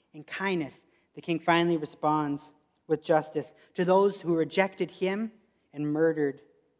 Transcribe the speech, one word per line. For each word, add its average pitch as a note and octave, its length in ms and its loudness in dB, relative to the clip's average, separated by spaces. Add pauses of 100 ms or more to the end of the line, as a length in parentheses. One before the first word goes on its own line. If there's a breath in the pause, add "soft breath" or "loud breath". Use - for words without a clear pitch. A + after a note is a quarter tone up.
(120)
and D3+ 140 -18
kindness, F#3 580 -6 (300)
the C#3+ 60 -16
king E3 180 -2
finally E3+ 380 4
responds D3+ 760 -2 (340)
with D3+ 160 0
justice D#3 500 0 (220 soft breath)
to F#3 100 -2
those G3 360 4
who E3+ 160 -2
rejected E3+ 540 -2
him G3+ 420 -4 (400)
and D3+ 200 -4
murdered D3+ 500 0 (380)